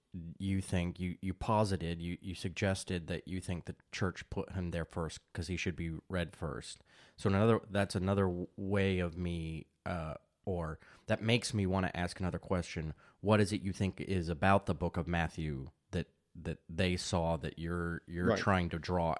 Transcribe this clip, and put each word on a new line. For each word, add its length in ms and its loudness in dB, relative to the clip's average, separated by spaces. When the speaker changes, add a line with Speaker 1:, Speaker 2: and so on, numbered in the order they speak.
Speaker 1:
you 220 0
think, 400 0
you, 200 -2
you 140 -2
posited, 640 2
you, 200 -4
you 140 -8
suggested 720 -2
that 200 -4
you 120 -4
think 240 -4
the 120 -10
church 380 -2
put 220 -4
him 180 -2
there 160 -2
first 340 -6
'cause 140 -4
he 80 -2
should 200 -2
be 160 -4
read 260 -2
first? 480 -8
So 120 0
another, 320 6
that's 240 2
another 300 4
w-, 320 0
way 440 2
of 180 -2
me, 480 -4
uh, 300 -4
or 300 -2
that 140 0
makes 300 2
me 140 2
wanna 280 2
ask 260 -2
another 180 0
question. 560 -2
What 180 6
is 140 4
it 80 0
you 120 -2
think 280 -2
is 300 0
about 340 6
the 100 0
book 220 -2
of 100 -2
Matthew 640 -2
that, 160 -2
that 160 -6
they 260 2
saw 400 0
that 220 -6
you're, 480 -2
you're 220 0
Speaker 2:
Right. 100 4
Speaker 1:
trying 320 4
to 80 -2
draw 420 0